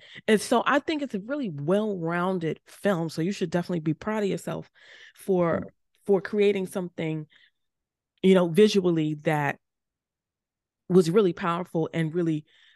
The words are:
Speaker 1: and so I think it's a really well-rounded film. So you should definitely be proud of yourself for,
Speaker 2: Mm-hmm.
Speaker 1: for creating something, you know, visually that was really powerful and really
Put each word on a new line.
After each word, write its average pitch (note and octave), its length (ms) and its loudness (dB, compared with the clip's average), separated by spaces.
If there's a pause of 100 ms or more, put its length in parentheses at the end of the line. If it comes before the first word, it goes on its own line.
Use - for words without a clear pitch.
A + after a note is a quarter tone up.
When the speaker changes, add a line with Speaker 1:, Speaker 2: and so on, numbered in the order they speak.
(280)
Speaker 1:
and G#3+ 140 4
so - 240 0
I C#4 140 2
think D4 240 -4
it's B3+ 100 -10
a G3+ 60 -4
really A#3 320 -6
well-rounded F3 1120 -2
film. E3+ 440 -2
So E3 120 -6
you F3 100 -2
should F#3 200 -4
definitely F3 300 -2
be D#3 120 -2
proud G#3+ 300 -4
of G3 60 -2
yourself E3 420 -8 (420)
for, F3 460 0
Speaker 2:
Mm-hmm. - 80 -10 (400)
Speaker 1:
for G3 120 4
creating G3+ 460 0
something, D#3+ 640 -6 (960)
you F#3+ 100 8
know, F3+ 140 6
visually F3 720 4
that D3 380 -2 (1300)
was F3 220 6
really F#3+ 200 4
powerful E3+ 640 -4
and D#3+ 220 -2
really E3 280 -2 (320)